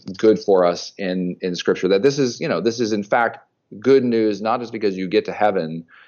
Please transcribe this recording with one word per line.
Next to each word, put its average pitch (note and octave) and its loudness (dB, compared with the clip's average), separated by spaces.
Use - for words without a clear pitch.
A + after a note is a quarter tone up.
good G#2+ 4
for F#2 4
us F2 -2
in, F#2 -4
in F2+ -4
Scripture, F#2 0
that G2 2
this C#3 2
is, B2 -2
you D#3+ -4
know, F#2 -2
this A2+ -2
is A2 -2
in G2+ -2
fact A#2 -2
good B2+ 4
news, A2 0
not A2 -2
just A2 -12
because G#2+ -2
you F#2 -4
get G#2 0
to F#2 -6
heaven, E2+ -2